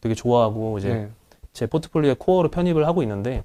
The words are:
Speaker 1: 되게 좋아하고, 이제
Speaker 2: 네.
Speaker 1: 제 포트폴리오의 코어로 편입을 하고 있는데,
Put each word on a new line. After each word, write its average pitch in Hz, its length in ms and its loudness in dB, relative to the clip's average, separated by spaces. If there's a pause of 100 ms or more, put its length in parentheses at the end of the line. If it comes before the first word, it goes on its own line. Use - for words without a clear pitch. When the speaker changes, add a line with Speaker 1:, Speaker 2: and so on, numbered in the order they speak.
Speaker 1:
되게 113 160 -2
좋아하고, 110 600 0
이제 98 100 -2
Speaker 2:
네. 107 200 -4 (440)
Speaker 1:
제 - 140 -4
포트폴리오의 151 520 0
코어로 180 320 2
편입을 170 360 0
하고 170 160 0
있는데, 110 420 -4